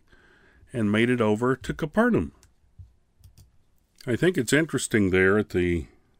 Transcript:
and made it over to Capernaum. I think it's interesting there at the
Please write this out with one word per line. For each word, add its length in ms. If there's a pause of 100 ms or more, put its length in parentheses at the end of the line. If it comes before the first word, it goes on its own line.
(720)
and 200
made 180
it 100
over 360
to 180
Capernaum. 580 (1700)
I 80
think 240
it's 140
interesting 580
there 280
at 100
the 380 (340)